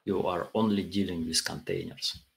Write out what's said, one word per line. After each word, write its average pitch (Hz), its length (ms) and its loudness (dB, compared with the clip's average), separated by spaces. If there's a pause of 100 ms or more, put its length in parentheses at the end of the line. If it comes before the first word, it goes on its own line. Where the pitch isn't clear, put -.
you 95 220 2
are 87 260 0
only 104 300 4
dealing 87 440 0
with 82 160 2
containers. - 760 -6 (180)